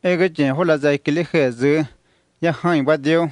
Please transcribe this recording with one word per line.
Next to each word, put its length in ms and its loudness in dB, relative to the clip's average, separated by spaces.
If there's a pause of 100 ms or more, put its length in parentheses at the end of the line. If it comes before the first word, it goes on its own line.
Ê 160 0
cái 120 2
chuyện 260 -2
hô 100 -2
là 120 2
dạy 220 0
kì 140 -4
lì 120 -2
khề 260 0
dư. 320 0 (580)
Giác 200 -2
hành 240 0
bà 120 2
điêu. 360 0